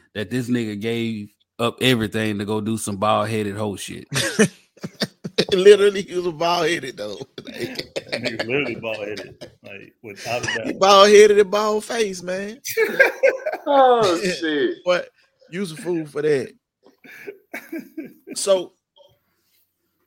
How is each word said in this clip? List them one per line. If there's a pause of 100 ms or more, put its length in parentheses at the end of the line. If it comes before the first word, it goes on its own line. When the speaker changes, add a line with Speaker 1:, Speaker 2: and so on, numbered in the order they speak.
(140)
Speaker 1:
that
this
nigga
gave (280)
up
everything
to
go
do
some
bald-headed
hoe
shit.
Speaker 2:
<laughs>
Literally,
he
was
a
bald-headed,
though.
<laughs> (800)
Speaker 3:
That
nigga
literally
bald-headed, (120)
like,
without
a
doubt.
Speaker 2:
He
bald-headed
and
bald-faced,
man.
<laughs> (960)
Speaker 4:
Oh,
shit.
Speaker 2:
But (420)
use
a
fool
for
that. (1800)
So, (1400)